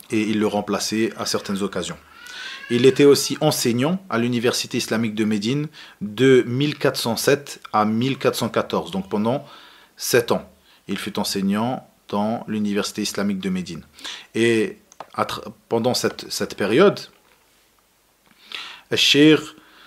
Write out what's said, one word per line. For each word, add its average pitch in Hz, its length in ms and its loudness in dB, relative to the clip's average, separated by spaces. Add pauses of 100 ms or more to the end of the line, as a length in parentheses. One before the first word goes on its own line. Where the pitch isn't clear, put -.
Et 110 140 0
il 107 160 0
le 107 80 2
remplaçait 104 680 -2
à 107 100 -8
certaines 101 360 -4
occasions. 87 360 -6 (720)
Il 120 140 2
était 135 200 8
aussi 135 360 6
enseignant 147 580 0 (120)
à 113 80 0
l'université 120 580 -2
islamique 113 380 -2
de 110 100 0
Médine 113 440 -2 (320)
de 120 440 4
mille 135 320 -2
quatre - 220 0
cent 113 180 -2
sept - 420 0 (140)
à 107 100 4
mille 120 360 0
quatre 123 160 0
cent 117 140 -4
quatorze, - 420 -2
donc 95 180 -6
pendant 117 340 -2 (540)
sept - 340 2
ans. - 160 -2 (400)
Il 98 120 -6
fut - 180 -8
enseignant 104 720 -2 (200)
dans 107 380 -2
l'université 104 540 -4
islamique 101 380 -2
de 95 100 -4
Médine. 87 320 -6 (540)
Et 110 420 2 (380)
à 110 80 -2
tra-, - 220 -6 (220)
pendant 117 280 0
cette, - 360 -4
cette - 240 -6
période, 123 440 2 (1900)
Cheikh 147 460 6 (480)